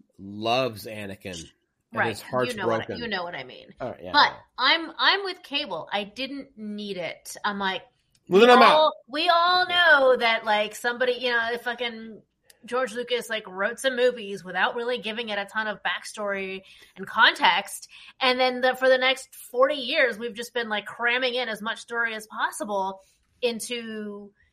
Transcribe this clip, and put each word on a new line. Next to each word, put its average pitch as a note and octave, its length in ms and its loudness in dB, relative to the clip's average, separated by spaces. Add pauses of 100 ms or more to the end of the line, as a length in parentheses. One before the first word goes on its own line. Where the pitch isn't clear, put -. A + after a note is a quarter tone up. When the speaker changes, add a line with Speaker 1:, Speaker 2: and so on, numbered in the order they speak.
(160)
Speaker 1:
loves A2+ 720 -2
Anakin. G2+ 480 -12
And D#2+ 120 -12 (460)
Speaker 2:
Right. A2+ 180 -2
Speaker 1:
his G#2 120 -8
heart's B2+ 300 -2
Speaker 2:
You A2 80 -10
know A#2+ 80 -2
what A2+ 140 0
I, - 40 -12
Speaker 1:
broken. G2 160 -8
Speaker 2:
you - 60 -8
know F#3 160 -4
what F3 100 -10
I C#3 80 -10
mean. A2+ 380 -20
Speaker 1:
All C3 100 -6
right, - 100 -14
yeah, F2+ 120 -12
Speaker 2:
But C#4+ 180 4
Speaker 1:
yeah. - 60 -14 (220)
Speaker 2:
I'm, D4+ 380 0
I'm E4+ 280 2
with - 180 -8
Cable. C4+ 500 -8
I G#3 120 -2
didn't B3+ 520 -10
need G#3 400 -10
it. - 480 -10
I'm G3+ 140 -4
like, F#3+ 240 -4 (460)
Speaker 1:
Well, F#3 140 8
Speaker 2:
we A#3 40 10
Speaker 1:
then B3 100 10
I'm A#3+ 60 10
out. A3+ 160 8
Speaker 2:
all, D#4 140 4 (160)
we D4+ 200 -2
all F4 360 4
Speaker 1:
Okay. F4+ 100 -4
Speaker 2:
know C#4+ 440 6
that, A3+ 260 0
like, G#3 320 0
somebody, B3 420 -2
you B3 140 -4
know, A#3 180 0 (140)
fucking A3+ 580 -8 (420)
George A#3+ 300 -2
Lucas, A#3+ 340 -4
like, G#3+ 200 -6
wrote G3 320 -4
some C4 160 2
movies A3+ 480 0
without F#3 320 0
really A#3+ 220 -2
giving A3 320 -8
it G#3 80 -4
a G3+ 60 -4
ton A3 220 -6
of G3+ 160 -6
backstory G3 800 -6 (340)
and F#3+ 100 -12
context. A3+ 840 2 (320)
And B3+ 180 2
then B3+ 220 2
the, B3+ 160 2
for B3+ 120 2
the C4 100 6
next C4 360 -2 (160)
forty C4+ 240 4
years, B3+ 440 0
we've A#3 160 -8
just A#3 200 -10
been, A#3 140 -4
like, G#3 180 -4
cramming A#3+ 480 -2
in B3 140 -2
as G#3 120 -6
much G#3+ 200 -6
story A#3 340 -4
as G#3+ 120 -12
possible G#3 720 -4 (400)
into, A3 880 -6 (220)